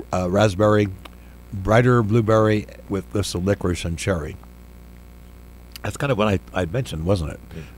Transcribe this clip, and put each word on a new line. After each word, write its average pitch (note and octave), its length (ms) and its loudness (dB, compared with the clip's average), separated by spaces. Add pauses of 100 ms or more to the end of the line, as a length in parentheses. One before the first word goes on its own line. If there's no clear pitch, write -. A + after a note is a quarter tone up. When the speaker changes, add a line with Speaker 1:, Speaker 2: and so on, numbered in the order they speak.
(140)
Speaker 1:
uh, F2+ 160 0
raspberry, G#2 580 4 (640)
brighter A#2 500 4
blueberry G#2+ 640 2 (220)
with F#2+ 260 -4
lifts G2+ 200 -2
of F2+ 120 -2
licorice F#2+ 380 0
and E2+ 120 -4
cherry. E2 400 -4 (1500)
That's - 140 -6
kind C#3+ 160 0
of G#2+ 60 -2
what G#2+ 100 4
I, G2 120 2 (120)
I'd F2+ 200 -2
mentioned, E2+ 340 -4
wasn't F2+ 260 0
it? - 80 -14 (160)
Speaker 2:
It D#2 80 -14 (140)